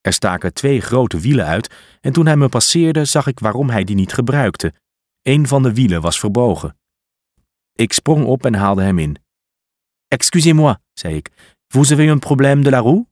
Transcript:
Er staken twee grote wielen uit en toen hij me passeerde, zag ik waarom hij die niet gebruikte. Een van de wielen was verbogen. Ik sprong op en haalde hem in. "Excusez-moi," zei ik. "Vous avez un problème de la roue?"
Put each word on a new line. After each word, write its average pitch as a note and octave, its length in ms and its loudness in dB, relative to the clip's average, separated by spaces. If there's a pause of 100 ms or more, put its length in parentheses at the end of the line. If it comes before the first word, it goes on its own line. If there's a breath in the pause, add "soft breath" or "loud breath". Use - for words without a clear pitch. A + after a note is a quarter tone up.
Er F#2+ 120 -2
staken F2+ 400 -4
twee C3+ 280 -2
grote A#2+ 380 -2
wielen A2 280 0
uit E2+ 280 -6 (260 soft breath)
en C#3+ 120 -4
toen D#3+ 140 2
hij D#3 100 4
me C#3 120 2
passeerde, D#3 560 0
zag C#3+ 220 -2
ik B2+ 140 -6
waarom A#2+ 300 -2
hij G#2+ 140 0
die G2 120 -2
niet F#2+ 160 0
gebruikte. B2 640 -2 (480)
Een C#3+ 240 2
van C3+ 160 2
de A#2+ 120 0
wielen G#2 260 2
was E2 180 -2
verbogen. G2+ 600 -2 (920)
Ik - 200 -2
sprong D3 340 0
op B2+ 180 -2
en A#2+ 100 0
haalde G2 280 0
hem F#2+ 160 2
in. D2+ 180 -4 (920)
"Excusez-moi," D#3 720 2 (160)
zei D#2 240 -8
ik. - 400 -16 (100)
"Vous C#3 260 2
avez D3+ 180 2
un D3+ 80 2
problème C#3 440 0
de C#3 80 4
la C3 80 2
roue?" D3 340 2